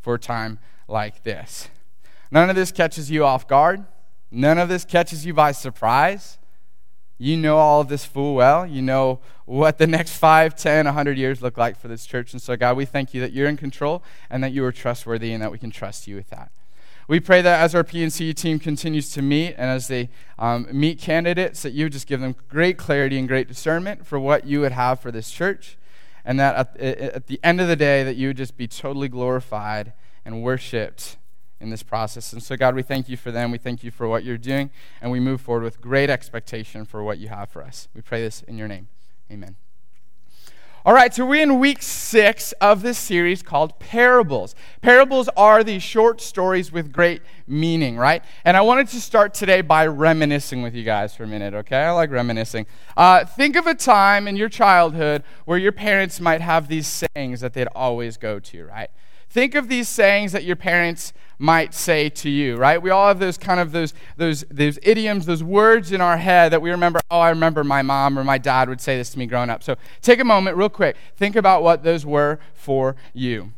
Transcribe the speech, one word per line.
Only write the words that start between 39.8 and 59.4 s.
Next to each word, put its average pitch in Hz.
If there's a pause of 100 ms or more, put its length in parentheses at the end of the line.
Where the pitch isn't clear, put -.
All 214
right, 247
so 254
we're 294
in 277
week 277
six -
of 202
this 233
series 175
called 156
Parables. 220 (260)
Parables 262
are 214
these 202
short 226
stories 185
with 160
great 170 (260)
meaning, 151
right? 147 (220)
And 180
I 196
wanted 247
to 247
start 208
today 185
by 160
reminiscing 147
with 117
you 120
guys 107
for 117
a -
minute, 101
okay? 117
I 165
like 170
reminiscing. 113 (320)
Uh, 180
think 277
of 339
a 330
time 202
in 196
your 214
childhood 165 (220)
where 175
your 190
parents 196
might 165
have 165
these 156
sayings 127
that 123
they'd 127
always 117
go 107
to, 87
right? 98 (400)
Think 247